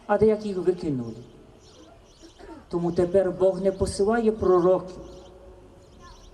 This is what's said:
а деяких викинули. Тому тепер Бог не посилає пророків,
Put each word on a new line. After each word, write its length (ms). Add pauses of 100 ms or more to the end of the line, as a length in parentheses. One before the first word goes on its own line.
а 120
деяких 380
викинули. 680 (1400)
Тому 240
тепер 400
Бог 280
не 120
посилає 600
пророків, 720 (1300)